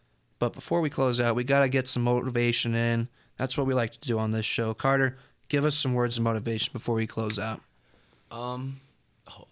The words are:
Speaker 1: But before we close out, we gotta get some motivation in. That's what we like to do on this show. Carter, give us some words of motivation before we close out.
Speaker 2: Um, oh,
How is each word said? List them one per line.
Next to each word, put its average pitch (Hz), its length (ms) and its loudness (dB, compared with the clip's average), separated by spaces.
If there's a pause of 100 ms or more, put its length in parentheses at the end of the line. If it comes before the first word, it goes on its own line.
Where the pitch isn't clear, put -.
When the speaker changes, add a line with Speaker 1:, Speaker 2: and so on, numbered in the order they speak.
(400)
Speaker 1:
But 120 140 0
before - 260 -2
we 156 100 0
close 127 300 2
out, 120 160 2
we 123 80 0
gotta 139 240 4
get 131 180 0
some 127 160 0
motivation 120 720 0
in. 117 320 0 (300)
That's 127 200 -4
what 139 120 0
we 131 60 2
like 117 180 0
to - 80 -20
do 120 180 0
on 110 140 0
this 110 140 0
show. 113 280 -2
Carter, 135 420 2 (320)
give 143 160 2
us 151 120 2
some 127 180 0
words 120 240 0
of 117 60 0
motivation 113 480 -2
before 117 240 -2
we 110 100 0
close 110 320 -4
out. 107 220 -6 (720)
Speaker 2:
Um, 127 480 -8 (480)
oh, - 240 -20